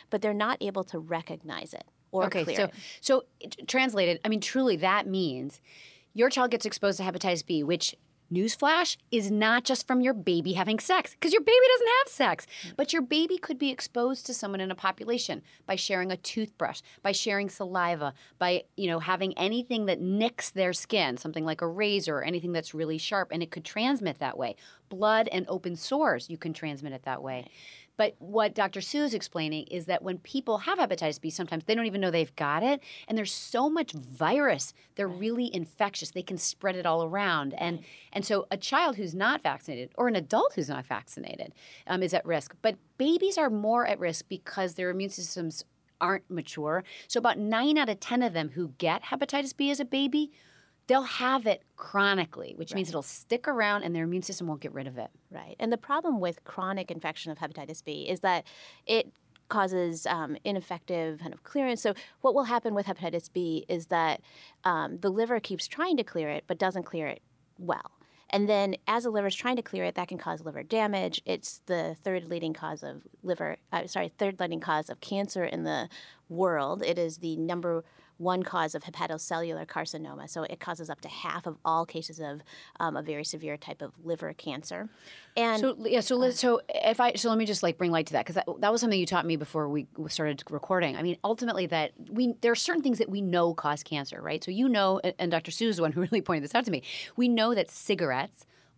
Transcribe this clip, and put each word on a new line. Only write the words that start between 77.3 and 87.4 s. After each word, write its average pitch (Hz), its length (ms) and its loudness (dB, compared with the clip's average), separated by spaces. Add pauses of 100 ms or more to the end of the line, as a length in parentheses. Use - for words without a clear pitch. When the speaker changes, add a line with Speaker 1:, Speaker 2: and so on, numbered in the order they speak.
Speaker 1:
number 165 480 -2 (320)
one 180 260 0
cause 165 320 -2
of 151 80 -8
hepatocellular 165 840 -4
carcinoma. 151 640 -8
So 160 140 -6
it - 160 -8
causes 165 300 -8
up 147 120 -10
to - 60 -14
half 170 380 -8
of 160 180 -8
all 165 220 2
cases 160 340 -10
of, 147 220 -8 (380)
um, 156 180 -2
a 151 60 -6
very 151 200 -6
severe 156 340 -8
type 151 240 -12
of 143 120 -10 (100)
liver 160 300 -4
cancer. 170 560 -8 (460)
And 226 240 2
Speaker 2:
So, 254 160 0 (100)
yeah, 233 140 4
so 247 160 0
let, 254 140 4
Speaker 1:
uh, 247 40 0
Speaker 2:
so 247 360 4
if - 300 2
I, 247 140 6
so 233 160 0
let 220 80 4
me 220 80 2